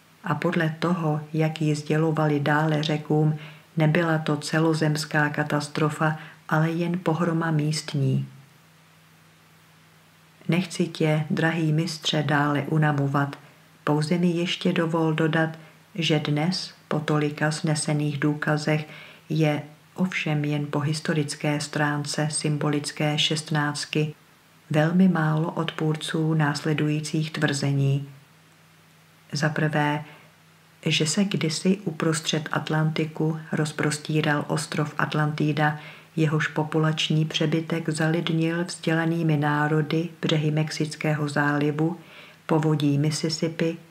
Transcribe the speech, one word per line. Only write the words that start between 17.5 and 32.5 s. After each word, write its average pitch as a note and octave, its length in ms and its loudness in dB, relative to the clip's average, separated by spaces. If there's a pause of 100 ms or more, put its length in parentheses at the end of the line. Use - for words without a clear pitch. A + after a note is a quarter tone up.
snesených D3+ 680 -2
důkazech, D3+ 680 0 (420)
je D3+ 320 0 (340)
ovšem D#3 500 -2
jen D3 200 -2
po D3 140 -2
historické D3 800 -2
stránce D3 720 -2
symbolické D3+ 880 -2
šestnáctky D3+ 960 -2 (560)
velmi E3 380 4
málo D#3+ 440 2
odpůrců D#3 840 -2
následujících D3+ 1000 0
tvrzení. C#3 760 0 (1200)
Za D3+ 180 0
prvé, D3+ 540 0 (840)
že D#3+ 200 2
se G3+ 180 0
kdysi F#3 540 0
uprostřed D#3+ 720 -2